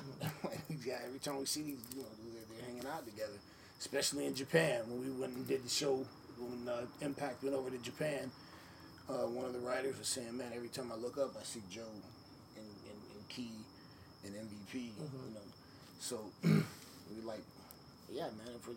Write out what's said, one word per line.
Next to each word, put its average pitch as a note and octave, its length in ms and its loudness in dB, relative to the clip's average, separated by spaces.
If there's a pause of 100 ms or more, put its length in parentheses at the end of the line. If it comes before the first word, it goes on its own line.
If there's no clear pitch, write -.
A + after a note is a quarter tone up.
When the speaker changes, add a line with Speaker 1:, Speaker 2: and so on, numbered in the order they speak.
(420)
Speaker 1:
<laughs> F3 100 2 (320)
Yeah, B2 200 2
every C3 140 -4
time C#3+ 200 2
we C3+ 60 2
see D3+ 180 4
these, C#3+ 160 -2 (160)
you C3+ 80 -2
know, A2+ 60 -6 (240)
they're, A2+ 100 -8 (140)
they're A#2+ 100 -6
hanging B2 200 -4
out D3+ 180 -2
together, G#2 320 -4 (420)
especially C#3 480 4
in C3+ 80 4
Japan C3+ 540 8
when B2 160 0
we C3+ 60 2 (100)
went B2+ 160 2
and B2+ 100 -2
did B2+ 180 6
the A#2+ 40 -2
show, C3+ 360 6 (340)
when, A#2+ 300 -2
uh, A#2+ 180 2 (160)
Impact C#3 420 0
went C#3 100 4
over C3 160 2
to B2+ 80 -2
Japan. C3 520 0 (800)
Uh, B2 200 4
one A#2+ 160 0
of B2 100 0
the B2 60 -2
writers B2 380 4
was G#2+ 100 -4
saying, A#2+ 280 0
"Man, B2 180 0
every A#2+ 140 -2
time B2 240 -2
I A2+ 40 -2
look A#2+ 220 0
up, C3+ 220 4
I - 20 -4
see A2+ 280 -4
Joe A2+ 180 -6 (680)
and, G#2+ 80 -10
and, G#2 360 -10 (160)
and G#2 140 -10
Key A#2+ 220 -2 (720)
and G2+ 120 -6
M A2 100 -4
V G#2 100 -8 (140)
P," B2 300 -2
Speaker 2:
Mm-hmm. C3 280 -4
Speaker 1:
you A2 60 -6
know. G#2 60 -8 (580)
So A#2 220 -2 (140)
<clears throat> - 100 -6
we - 800 6
like, G2 160 -4 (720)
"Yeah, D3 120 0 (120)
man, A#2 180 -6
if A#2 140 -8
we're A#2+ 80 -4